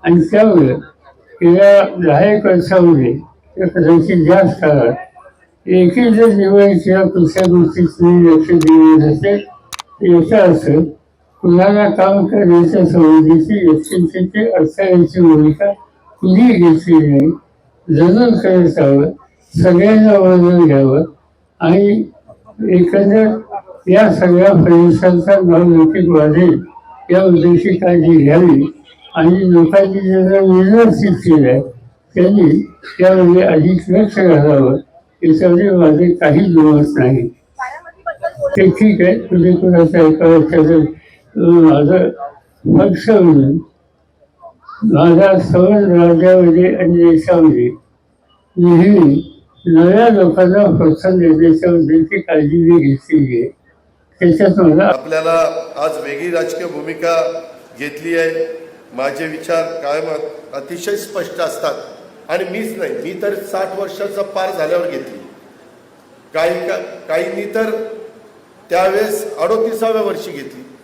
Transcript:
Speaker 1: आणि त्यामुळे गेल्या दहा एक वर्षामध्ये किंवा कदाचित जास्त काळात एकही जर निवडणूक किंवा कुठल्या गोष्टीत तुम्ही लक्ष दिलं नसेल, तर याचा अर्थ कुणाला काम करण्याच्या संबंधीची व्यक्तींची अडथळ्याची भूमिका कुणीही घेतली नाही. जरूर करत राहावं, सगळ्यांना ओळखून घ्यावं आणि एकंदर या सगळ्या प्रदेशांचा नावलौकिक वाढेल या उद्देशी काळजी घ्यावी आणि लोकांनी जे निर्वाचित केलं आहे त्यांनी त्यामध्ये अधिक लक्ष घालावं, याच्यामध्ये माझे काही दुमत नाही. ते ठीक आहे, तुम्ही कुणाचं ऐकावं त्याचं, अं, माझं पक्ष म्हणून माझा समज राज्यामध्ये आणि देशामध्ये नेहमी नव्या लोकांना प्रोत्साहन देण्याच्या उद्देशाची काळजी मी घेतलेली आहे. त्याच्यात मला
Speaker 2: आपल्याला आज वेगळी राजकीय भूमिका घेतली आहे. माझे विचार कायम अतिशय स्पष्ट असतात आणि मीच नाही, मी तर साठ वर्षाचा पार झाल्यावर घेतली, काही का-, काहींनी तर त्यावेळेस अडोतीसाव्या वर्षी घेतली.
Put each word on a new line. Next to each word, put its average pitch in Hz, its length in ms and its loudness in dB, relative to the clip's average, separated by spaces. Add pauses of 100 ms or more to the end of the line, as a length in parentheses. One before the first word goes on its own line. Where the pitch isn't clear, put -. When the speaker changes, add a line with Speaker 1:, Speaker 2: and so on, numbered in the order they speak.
Speaker 1:
आणि 170 180 2
त्यामुळे 180 520 2 (680)
गेल्या 196 380 4 (260)
दहा 180 280 2
एक 208 100 -4
वर्षामध्ये 170 680 0
किंवा - 540 -10
कदाचित 165 600 0
जास्त 185 320 0
काळात 139 320 0 (720)
एकही 185 460 2
जर 226 120 4
निवडणूक 202 580 2
किंवा 190 200 0
कुठल्या 175 460 -2
गोष्टीत 170 380 0
तुम्ही 175 480 2
लक्ष 160 140 -2
दिलं 156 580 4
नसेल, 202 380 -2 (280)
तर - 320 -12
याचा 175 380 2
अर्थ 170 280 0 (680)
कुणाला 196 480 2
काम 196 360 0
करण्याच्या 175 600 2
संबंधीची 160 840 2
व्यक्तींची 180 840 -4
अडथळ्याची 175 720 -2
भूमिका 156 500 2 (500)
कुणीही 208 320 2
घेतली 165 540 2
नाही. 143 240 2 (640)
जरूर 208 380 2
करत 180 440 0
राहावं, 143 340 0 (520)
सगळ्यांना 208 540 4
ओळखून 180 480 2
घ्यावं 139 380 2 (560)
आणि 202 440 0 (680)
एकंदर 202 680 0 (500)
या 196 260 2
सगळ्या 185 380 2
प्रदेशांचा 175 840 2
नावलौकिक 170 760 2
वाढेल 156 540 2 (480)
या 190 120 2
उद्देशी 175 520 2
काळजी 170 480 2
घ्यावी 151 560 2 (360)
आणि 180 380 0
लोकांनी 190 460 2
जे 190 400 0
निर्वाचित 190 800 2
केलं 151 320 2
आहे 135 120 0 (540)
त्यांनी 180 460 2 (380)
त्यामध्ये 185 440 4
अधिक 165 460 0
लक्ष 202 260 0
घालावं, 147 640 2 (460)
याच्यामध्ये 175 460 -2
माझे 170 440 0
काही 151 260 0
दुमत 156 460 2 (120)
नाही. 127 300 -2 (1300)
ते 190 120 2
ठीक 214 320 0
आहे, 180 180 0
तुम्ही 175 360 0
कुणाचं 175 420 0 (100)
ऐकावं 160 340 2
त्याचं, 156 380 0 (560)
अं, 170 280 2
माझं 151 460 2 (680)
पक्ष 196 320 -2
म्हणून 156 480 2 (1300)
माझा 180 560 2
समज 185 440 0
राज्यामध्ये 175 920 2
आणि 170 340 0
देशामध्ये 160 600 0 (880)
नेहमी 175 720 2 (360)
नव्या 180 440 2
लोकांना 185 680 0
प्रोत्साहन 170 400 -2
देण्याच्या 165 540 2
उद्देशाची 160 500 -2
काळजी 165 500 -2
मी 147 180 2
घेतलेली 135 520 -4
आहे. 131 80 -8 (720)
त्याच्यात 185 400 0
मला 170 240 2
Speaker 2:
आपल्याला 160 800 -4 (120)
आज 156 140 -6 (120)
वेगळी 143 280 -10
राजकीय 165 360 -8
भूमिका 160 760 -8 (380)
घेतली 151 380 -10
आहे. 165 460 -8 (300)
माझे 143 340 -10
विचार 165 340 -8
कायम 160 440 -10 (480)
अतिशय 175 420 -12
स्पष्ट 196 440 -14
असतात 156 340 -8 (560)
आणि 180 220 -6
मीच 220 260 -12
नाही, 160 140 -10
मी 175 300 -12
तर 202 120 -6
साठ 190 460 -12
वर्षाचा 202 420 -12
पार 190 360 -8
झाल्यावर 170 320 -6
घेतली, - 280 -14 (1160)
काही 160 340 -6
का-, - 400 -12
काहींनी 180 480 -8
तर 220 160 -6 (1000)
त्यावेळेस 202 680 -4
अडोतीसाव्या 220 640 -6
वर्षी 196 300 -10
घेतली. 131 340 -18 (180)